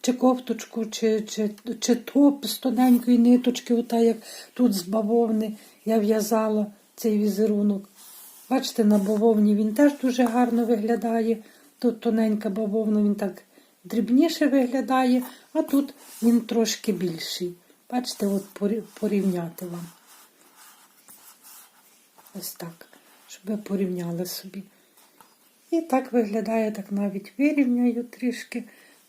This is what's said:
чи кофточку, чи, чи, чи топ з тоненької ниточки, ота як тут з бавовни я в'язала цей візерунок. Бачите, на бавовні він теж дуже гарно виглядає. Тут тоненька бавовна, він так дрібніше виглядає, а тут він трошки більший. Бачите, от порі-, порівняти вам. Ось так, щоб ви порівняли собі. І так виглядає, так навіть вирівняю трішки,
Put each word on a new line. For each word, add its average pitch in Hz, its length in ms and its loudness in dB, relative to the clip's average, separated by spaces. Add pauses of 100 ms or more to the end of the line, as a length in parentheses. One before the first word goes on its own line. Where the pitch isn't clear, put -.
чи 247 120 0
кофточку, 247 720 -2
чи, 220 360 -2
чи, 214 280 -4 (300)
чи 233 160 2
топ 285 500 2
з - 120 -8
тоненької 247 600 4
ниточки, 247 560 4
ота 233 260 0
як 226 180 4 (360)
тут 240 200 2
з 185 100 -4
бавовни 220 720 0 (320)
я 220 140 2
в'язала 214 680 0 (300)
цей 214 240 0
візерунок. 208 720 0 (600)
Бачите, 254 340 -2
на 208 140 6
бавовні 208 580 4
він 214 180 0
теж 285 280 4
дуже 254 220 0
гарно 233 420 2
виглядає. 226 720 0 (420)
Тут 233 200 0
тоненька 220 500 0
бавовна, 214 540 0
він 202 120 2
так 196 280 -6 (400)
дрібніше 254 640 2
виглядає, 254 760 2 (300)
а 311 80 0
тут 277 320 0 (300)
він 233 180 4
трошки 226 500 -2
більший. 175 600 -4 (380)
Бачите, 247 360 -4
от 196 160 -2 (100)
порі-, 202 300 -2 (160)
порівняти 185 680 -2
вам. 175 200 -12 (2500)
Ось - 140 -12
так, - 340 -16 (400)
щоб - 180 -20
ви 208 120 -4
порівняли 180 680 -4
собі. 190 380 -14 (1080)
І 330 100 0
так 262 320 -4
виглядає, 220 580 -2
так 208 200 -10
навіть 202 460 -6
вирівняю 247 680 0
трішки, - 600 -8 (460)